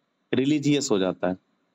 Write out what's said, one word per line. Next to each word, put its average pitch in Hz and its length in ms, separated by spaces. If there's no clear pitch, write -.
Religious 139 560
हो 104 80
जाता 90 300
है। 92 80